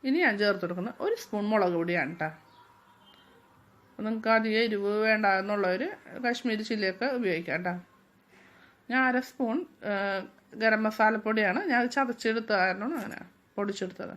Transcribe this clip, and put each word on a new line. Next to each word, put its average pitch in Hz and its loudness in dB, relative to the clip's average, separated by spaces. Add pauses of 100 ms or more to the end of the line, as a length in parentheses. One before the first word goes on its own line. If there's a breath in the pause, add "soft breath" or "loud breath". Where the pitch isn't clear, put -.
ഇനി 269 2
ഞാൻ 214 4
ചേർത്ത് 202 2
കൊടുക്കുന്ന 180 -4 (140)
ഒരു 440 0
സ്പൂൺ 208 -4
മുളക് 185 4
പൊടിയാണ് 170 0
കേട്ടോ. 156 -2 (1600)
അപ്പോൾ - -10
നിങ്ങൾക്ക് 220 -2
അധികം 220 2
എരിവ് 202 0 (100)
വേണ്ട 214 4 (160)
എന്നുള്ളവർ 196 0 (420)
കാശ്മീരി 240 -2
ചില്ലിയൊക്കെ 208 -2 (100)
ഉപയോഗിക്കാം 170 -2
കേട്ടോ. 180 -4 (1160 loud breath)
ഞാൻ 262 2
അര 247 4 (100)
സ്പൂൺ, 240 -2 (340)
ഏഹ്, 196 -2 (400)
ഗരം 220 4
മസാലപ്പൊടിയാണ്, 214 2 (100)
ഞാൻ 240 2
അത് 247 -2
ചതച്ചെടുത്ത 226 -2 (100)
കാരണമാണ് 196 -2
അങ്ങനെ - -10 (380)
പൊടിച്ചെടുത്തത്. 202 -6